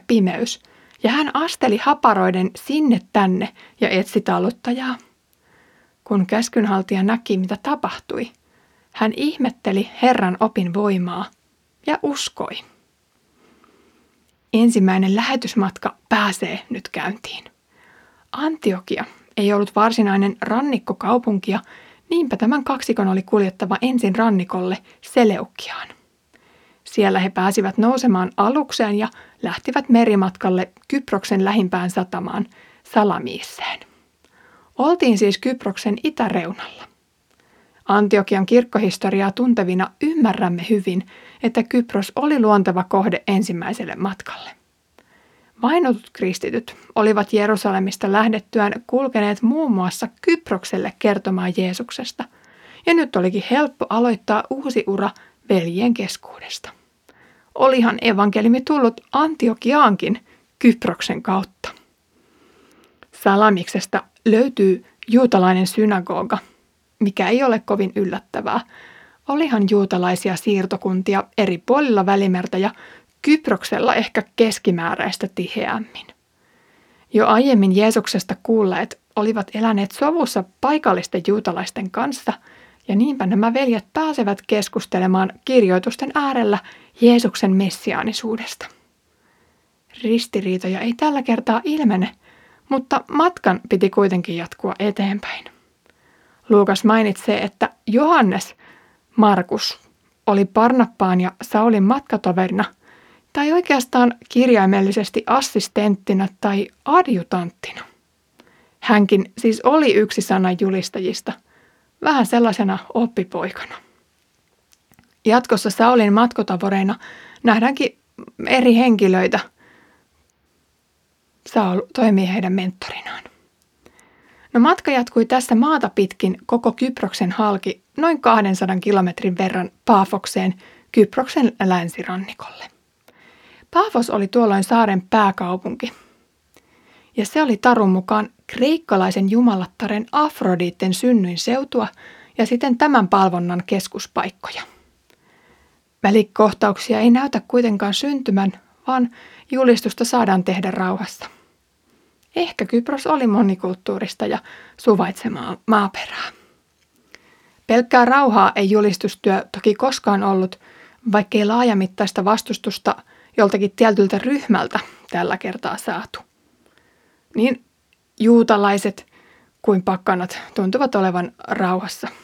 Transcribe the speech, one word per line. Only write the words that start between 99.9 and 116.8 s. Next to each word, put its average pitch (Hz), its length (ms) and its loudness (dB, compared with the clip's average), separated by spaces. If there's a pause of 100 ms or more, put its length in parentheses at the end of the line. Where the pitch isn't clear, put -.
oli 202 180 2
Barnabbaan 220 760 2
ja 180 120 -2 (100)
Saulin 214 420 2
matkatoverina, 190 800 0 (680)
tai 294 200 0
oikeastaan 254 640 2 (140)
kirjaimellisesti 202 1000 2
assistenttina 208 1000 0 (120)
tai 202 280 -2 (160)
adjutanttina. 202 1000 -2 (960)
Hänkin 208 580 2
siis 226 260 0
oli 294 300 4
yksi 214 260 0
sanan 185 400 0
julistajista, 185 720 -4 (680)
vähän 277 240 2
sellaisena 208 520 0 (160)
oppipoikana. 185 800 -4 (1500)
Jatkossa 220 460 2
Saulin 226 420 4
matkotavoreina 202 840 0 (480)